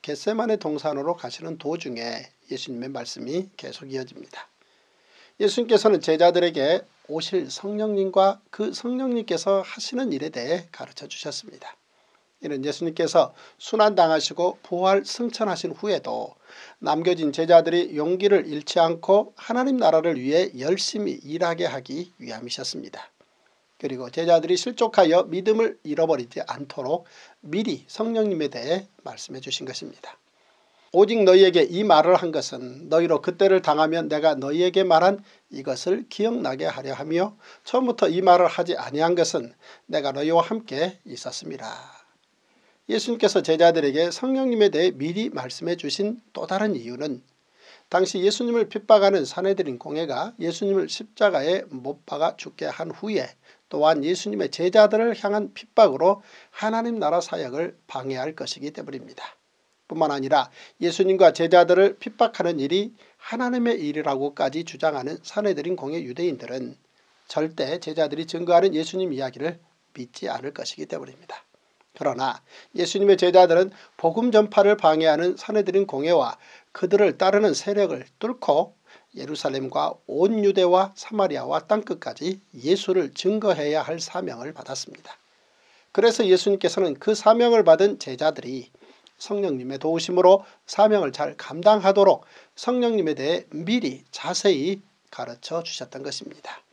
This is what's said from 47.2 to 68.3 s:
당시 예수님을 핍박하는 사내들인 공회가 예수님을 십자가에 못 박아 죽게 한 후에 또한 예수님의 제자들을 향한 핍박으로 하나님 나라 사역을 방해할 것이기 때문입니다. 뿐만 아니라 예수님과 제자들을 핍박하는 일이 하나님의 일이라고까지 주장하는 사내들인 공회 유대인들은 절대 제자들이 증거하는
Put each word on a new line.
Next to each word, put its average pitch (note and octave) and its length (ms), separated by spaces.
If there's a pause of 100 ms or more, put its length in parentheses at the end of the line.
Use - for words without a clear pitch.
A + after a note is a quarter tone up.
당시 F#3 320
예수님을 G#3+ 480
핍박하는 G3 580
사내들인 F3+ 540
공회가 D3+ 600
예수님을 E3+ 500
십자가에 F#3 800
못 C#3+ 360
박아 D3 300
죽게 - 300
한 E3 260
후에 G3 380 (400)
또한 D3+ 340
예수님의 F3+ 460
제자들을 G#3+ 760
향한 G#3 300
핍박으로 F3+ 720 (260)
하나님 A3+ 480
나라 E3+ 240
사역을 D#3+ 640
방해할 C3+ 500
것이기 C#3+ 360
때문입니다. B2+ 520 (640)
뿐만 D#3+ 240
아니라 C#3 380 (320)
예수님과 F#3 520
제자들을 F3 640
핍박하는 G#3+ 640
일이 E3+ 360 (220)
하나님의 A#3+ 600
일이라고까지 D3 840
주장하는 D#3 580
사내들인 F#3 540
공회 D3 260
유대인들은 C3 760 (520)
절대 D#3+ 520
제자들이 D#3 460
증거하는 E3+ 480